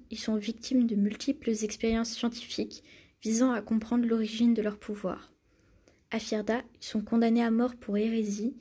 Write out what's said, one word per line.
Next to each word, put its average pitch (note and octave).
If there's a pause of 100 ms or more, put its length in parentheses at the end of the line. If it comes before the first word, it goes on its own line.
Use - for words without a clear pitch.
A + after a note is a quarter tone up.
(120)
ils A3
sont A3
victimes A#3
de A3
multiples G#3+
expériences A3+
scientifiques - (360)
visant A3+
à A3+
comprendre A#3
l'origine A3+
de A3
leur G#3
pouvoir. - (760)
À A3+
Firda, A3 (200)
ils -
sont A3
condamnés A#3
à A3+
mort A#3+
pour G3+
hérésie, A3